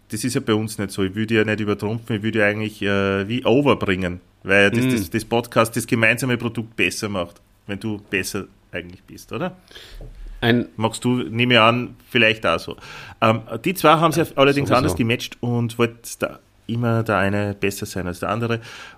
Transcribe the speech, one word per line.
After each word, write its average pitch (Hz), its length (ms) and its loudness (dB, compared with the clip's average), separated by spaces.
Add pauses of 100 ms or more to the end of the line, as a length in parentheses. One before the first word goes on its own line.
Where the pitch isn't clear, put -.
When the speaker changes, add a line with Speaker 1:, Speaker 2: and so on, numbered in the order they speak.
Speaker 1:
das 107 140 -6
ist 123 120 -2
ja 139 60 0
bei 113 120 0
uns 110 240 -2
nicht 98 140 -6
so. 101 120 -2
Ich 95 120 -2
würde 110 200 -2
ja 107 80 6
nicht 104 160 0
übertrumpfen, 107 580 -4
ich 98 60 -4
würde 110 160 0
ja 104 60 4
eigentlich, 107 360 -2
äh, 98 460 0
wie 120 180 -4
overbringen, 98 760 2 (220)
weil 101 280 6
das, 120 140 2
Speaker 2:
Mhm. 131 60 2
Speaker 1:
das, 104 180 -2
das 107 160 -4
Podcast 117 500 0
das 117 120 -4
gemeinsame 120 500 2
Produkt 113 380 -6
besser 101 340 -2
macht, 95 320 -6 (240)
wenn 98 140 -8
du 107 180 -6 (120)
besser 92 360 -4 (260)
eigentlich 90 320 -12
bist, - 300 -20
oder? 170 240 -8 (840)
Speaker 2:
Ein 120 280 2 (100)
Speaker 1:
Magst 110 260 -4
du, 123 200 0
nehme 120 320 2
ich 117 40 10
an, 117 360 4 (140)
vielleicht 110 360 2
auch 85 140 2
so. - 180 -10 (440)
Ähm, 113 200 2 (240)
die 185 80 0
zwei 160 260 6
haben 160 140 2
sich 160 160 0
Speaker 2:
Ja, - 80 -6
Speaker 1:
allerdings 139 320 4
Speaker 2:
sowieso. 120 80 4
Speaker 1:
anders 95 180 2
gematcht 120 460 -2
und 120 380 -2
wollten 117 180 0 (220)
da - 200 -6 (280)
immer 117 340 0
der 110 160 0
eine 101 380 0
besser 98 320 -4
sein 90 200 -6
als 87 120 -8
der 87 100 -4
andere. 113 300 -2 (380)